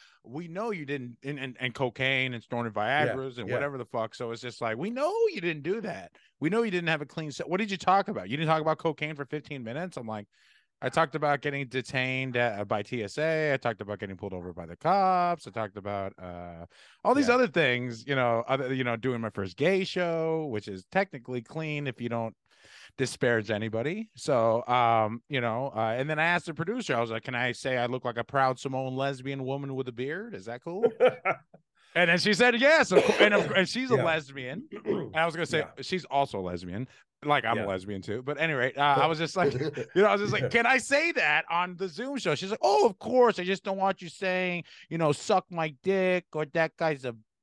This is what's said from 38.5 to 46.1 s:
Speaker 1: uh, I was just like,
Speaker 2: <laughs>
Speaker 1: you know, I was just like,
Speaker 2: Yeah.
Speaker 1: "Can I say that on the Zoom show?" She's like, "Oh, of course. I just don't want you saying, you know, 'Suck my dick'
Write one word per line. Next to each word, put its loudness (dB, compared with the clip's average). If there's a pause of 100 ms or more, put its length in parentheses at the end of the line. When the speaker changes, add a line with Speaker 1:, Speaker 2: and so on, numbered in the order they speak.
Speaker 1:
uh, -4
I 4
was 0
just -4
like, 2
Speaker 2:
<laughs> -6
Speaker 1:
you 6
know, 8
I 4
was 2
just -2
like, 0
Speaker 2:
Yeah. -2
Speaker 1:
"Can 2
I 6
say 2
that 2
on -2
the -4
Zoom -6
show?" 0
She's -6
like, -4
"Oh, 6
of 0
course. 4
I -4
just -2
don't -2
want 0
you -12
saying, -2 (260)
you -2
know, 4
'Suck 2
my -4 (140)
dick' 2